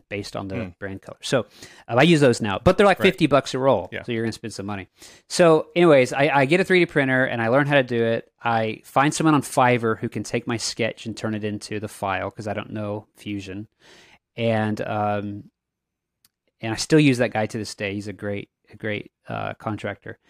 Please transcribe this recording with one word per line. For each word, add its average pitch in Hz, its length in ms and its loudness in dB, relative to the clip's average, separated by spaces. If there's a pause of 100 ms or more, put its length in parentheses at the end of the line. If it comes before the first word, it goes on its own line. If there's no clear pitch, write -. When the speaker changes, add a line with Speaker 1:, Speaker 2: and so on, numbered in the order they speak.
Speaker 1:
based 101 300 -10
on 98 100 -6
the 95 80 -8
Speaker 2:
Mm. 98 240 -8
Speaker 1:
brand 98 220 -12
color. - 180 -18
So, 127 220 0 (480)
uh, 117 80 -4
I 135 60 8
use 165 180 6
those 123 180 6
now, 101 240 -4
but 185 140 4
they're, 202 80 6
like, 190 140 4
Speaker 2:
Right. - 80 2
Speaker 1:
fifty 170 200 2
bucks 135 260 0
a 131 60 -4
roll. 117 320 0
Speaker 2:
Yeah. 95 120 -10
Speaker 1:
So 123 100 -8
you're 113 100 -2
gonna 113 80 -2
spend 107 220 -12
some 98 120 -12
money. 98 220 -10 (400)
So 160 480 4
anyways, 147 380 6
I, 139 200 2
I 139 120 4
get 170 160 2
a - 20 -2
three 185 160 2
D 175 60 2
printer 131 400 0
and 117 160 -4
I 113 80 0
learn 143 180 4
how 147 80 2
to 135 80 4
do 120 180 -2
it. 113 300 -2 (100)
I 113 440 -2
find 143 280 2
someone 160 220 2
on 135 60 2
Fiverr 120 580 2
who 120 80 -6
can 110 160 -8
take - 240 -6
my 120 80 -4
sketch - 500 -6
and 113 120 -10
turn 110 180 -6
it 104 80 -6
into 104 380 -8
the 104 80 -8
file 95 420 -6
'cause 104 160 -12
I 101 60 -6
don't 104 180 -8
know 104 360 -8 (100)
Fusion. 101 500 -10 (720)
And, 107 420 0
um, 104 720 -4 (1120)
and 113 120 -6
I 110 40 -6
still - 220 4
use 139 180 4
that 117 160 0
guy 107 140 -2
to 120 100 -10
this 104 180 -8
day. 98 180 -6
He's 104 140 -8
a 101 60 -10
great, 101 360 -10 (220)
a 104 60 -20
great, 104 340 -8 (160)
uh, 107 280 -6
contractor. 104 640 -10 (120)